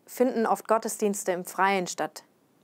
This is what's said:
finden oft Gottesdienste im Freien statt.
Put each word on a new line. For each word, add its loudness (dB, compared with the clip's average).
finden 0
oft 0
Gottesdienste 0
im -4
Freien 2
statt. -8